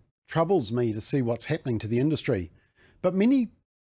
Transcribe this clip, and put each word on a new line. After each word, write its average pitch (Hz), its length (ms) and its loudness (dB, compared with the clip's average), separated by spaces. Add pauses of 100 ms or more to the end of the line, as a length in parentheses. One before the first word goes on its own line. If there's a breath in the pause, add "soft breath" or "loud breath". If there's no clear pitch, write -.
(280)
troubles 165 440 0
me 120 200 0
to 107 80 -6
see 139 220 -2
what's 117 240 -2
happening 135 320 -2
to 107 100 -8
the 117 120 0
industry. 131 500 -2 (540 soft breath)
But 180 100 0
many 233 360 2 (320)